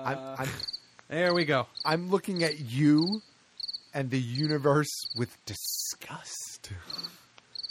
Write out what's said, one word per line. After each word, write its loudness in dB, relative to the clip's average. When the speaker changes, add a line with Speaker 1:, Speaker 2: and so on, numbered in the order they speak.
Speaker 1:
I'm, -2
I'm, -4
Speaker 2:
there 2
we 2
go. 2
Speaker 1:
I'm 0
looking 0
at 0
you 4
and -2
the 2
universe 4
with -2
disgust. -8